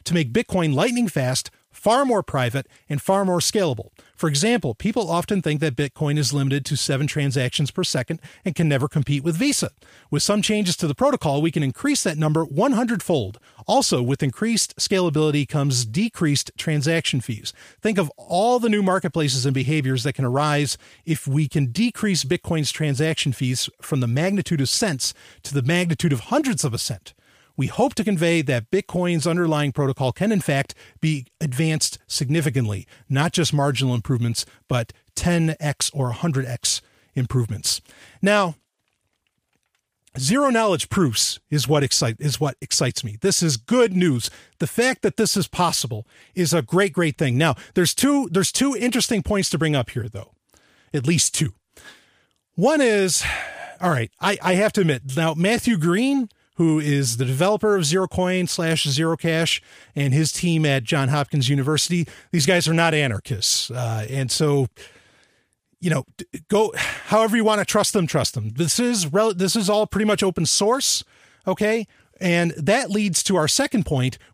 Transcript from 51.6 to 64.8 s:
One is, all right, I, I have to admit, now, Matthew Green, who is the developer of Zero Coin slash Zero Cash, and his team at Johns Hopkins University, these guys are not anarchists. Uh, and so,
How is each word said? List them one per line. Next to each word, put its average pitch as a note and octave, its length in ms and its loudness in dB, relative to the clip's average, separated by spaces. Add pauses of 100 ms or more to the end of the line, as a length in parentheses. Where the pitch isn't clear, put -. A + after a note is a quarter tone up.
One C#4+ 260 2
is, G3+ 420 2 (560)
all F3 120 0
right, A#2+ 180 0 (100)
I, G3 220 0
I F#3 140 2
have G3+ 180 2
to G#3 80 2
admit, C3+ 340 -2
now, D#3+ 200 0
Matthew G#3 420 0
Green, A3+ 520 0 (280)
who D#3 220 4
is C#3 380 0
the C3 80 0
developer G3 500 2
of F3+ 80 2
Zero F3+ 240 0
Coin F3+ 380 -2
slash E3 420 -2
Zero D#3 300 0
Cash, E3 420 0 (360)
and C#3 180 0
his D#3 180 2
team D#3+ 360 0
at C3+ 160 0
Johns C3+ 260 0
Hopkins C#3 400 0
University, D3+ 580 0 (240)
these E3 140 2
guys F3 220 4
are E3 80 2
not E3 180 4
anarchists. A#2+ 800 -2
Uh, A2+ 360 -4
and C3 240 -4
so, C#3+ 360 2 (1120)